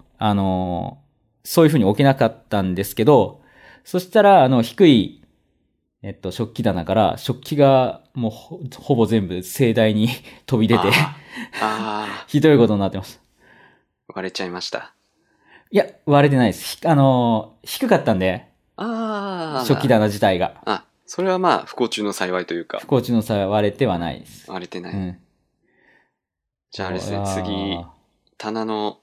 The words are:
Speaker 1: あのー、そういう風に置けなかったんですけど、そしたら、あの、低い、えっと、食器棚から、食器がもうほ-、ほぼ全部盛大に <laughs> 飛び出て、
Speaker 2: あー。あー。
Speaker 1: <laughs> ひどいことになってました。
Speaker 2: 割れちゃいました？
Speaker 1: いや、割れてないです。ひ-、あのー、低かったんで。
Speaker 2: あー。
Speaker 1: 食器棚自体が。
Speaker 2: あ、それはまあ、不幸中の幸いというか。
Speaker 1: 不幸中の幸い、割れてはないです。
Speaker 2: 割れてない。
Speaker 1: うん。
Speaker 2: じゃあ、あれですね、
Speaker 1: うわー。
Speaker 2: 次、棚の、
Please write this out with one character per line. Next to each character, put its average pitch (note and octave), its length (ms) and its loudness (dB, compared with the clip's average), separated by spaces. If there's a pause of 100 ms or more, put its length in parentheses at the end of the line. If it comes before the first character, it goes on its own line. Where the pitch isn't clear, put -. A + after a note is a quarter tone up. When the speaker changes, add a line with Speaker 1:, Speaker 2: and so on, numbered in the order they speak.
(220)
Speaker 1:
あ G#2 120 2
の F#2 640 -4 (460)
ー、 - 40 -18
そ - 140 4
う - 20 8
い D#3 40 8
う - 20 0
風 D#3 80 2
に G#2 80 4
置 G#2+ 100 2
け C#3+ 80 2
な C3+ 100 4
か B2+ 120 0
っ - 200 -6
た G#2 160 -2
ん F#2 120 -2
で F#2+ 100 -4
す - 100 -12
け A2+ 120 0
ど、 B2 340 4 (440)
そ - 140 -4
し F3+ 120 -10
た A3 100 4
ら、 G3 240 8
あ B2+ 60 4
の、 B2+ 100 4
低 A#2 260 2
い、 B2 380 4 (760)
え G2 80 -12
っ G2+ 40 -12
と、 - 160 -10
食 A2 220 -6
器 A#2+ 100 -8
棚 F2+ 220 -2
か F#2 80 -4
ら、 G2+ 240 0
食 - 240 -8
器 - 160 -8
が C3+ 560 2
も A#2 160 -4
う - 20 -8
ほ-、 - 300 -18 (180)
ほ - 180 -2
ぼ A2+ 100 2
全 G#2+ 200 0
部 F2+ 160 -8
盛 A#2 300 -2
大 A2 220 2
に G#2+ 140 0 (200)
<laughs> - 160 -20
飛 A#2+ 160 0
び A2 80 2
出 A2+ 100 4
て、 F#2 40 0
Speaker 2:
あ - 0 -
ー。 G2 100 2 (680)
あ G#2+ 640 -6
ー。 - 20 -20
Speaker 1:
<laughs> - 20 -
ひ C#3+ 120 2
ど D#3 100 6
い C#3 60 8
こ A#2+ 80 6
と G#2+ 80 2
に G2+ 60 0
な F#2+ 80 0
っ - 20 -8
て F#2+ 80 -8
ま F#2+ 60 -10
し - 100 -20
た。 - 80 -20 (920)
Speaker 2:
割 F#2+ 140 -8
れ F#2 40 -8
ち - 120 -8
ゃ - 20 -6
い F2+ 60 -8
ま F2+ 100 -10
し - 100 -10
た？ - 220 -12 (760)
Speaker 1:
い - 60 0
や、 - 100 4 (180)
割 D3 240 4
れ - 20 2
て C#3 60 2
な B2+ 80 4
い - 40 4
で - 40 -2
す。 - 260 -10
ひ-、 - 80 -4
あ D#3+ 80 4
の B2 680 2
ー、 - 40 -20
低 - 220 -6
か G#3 80 4
っ - 80 -2
た A#2+ 80 2
ん F#2+ 60 0
で。 F#2 280 -2 (300)
Speaker 2:
あ G3+ 880 -6
ー。 - 20 -6
Speaker 1:
食 - 160 0
器 C3 60 -2
棚 A2 180 4
自 G2+ 140 -4
体 F#2+ 180 2
が。 - 280 -6
Speaker 2:
あ、 G#2 180 -6 (220)
そ - 160 -8
れ F#3+ 80 0
は F#3 80 0
ま E3+ 240 0
あ、 - 20 -14
不 - 120 -18
幸 A#2+ 120 0
中 G#2+ 140 -8
の G2+ 100 -4
幸 F2+ 260 -4
い F2+ 60 -6
と - 80 -10
い E2+ 80 -6
う E2 60 -10
か。 - 140 -10
Speaker 1:
不 - 60 -18
幸 C3 160 0
中 B2 100 -4
の A2+ 100 0
幸 G#2 200 -2
い、 F#2+ 40 -2
割 G#2 240 0
れ - 20 -6
て C3+ 140 -2
は F#2 120 -2
な E2 140 -6
い A#1+ 80 -12
で - 60 -20
す。 - 240 -20
Speaker 2:
割 F2+ 140 -12
れ F2+ 40 -18
て F#2 120 -14
な F2 100 -14
い。 F#2 40 -10
Speaker 1:
う - 20 -6
ん。 F#2 220 -8 (1500)
Speaker 2:
じ - 100 -10
ゃ F#2+ 40 -8
あ、 - 20 -8
あ - 40 -8
れ F2+ 60 -6
で F2+ 60 -10
す G2+ 60 -8
ね、 G2 60 -6
Speaker 1:
う G2 40 -6
わ G2+ 60 -6
ー。 F#2+ 80 -4
Speaker 2:
次、 G2 440 -6 (580)
棚 A2 300 -8
の、 G#2+ 360 -6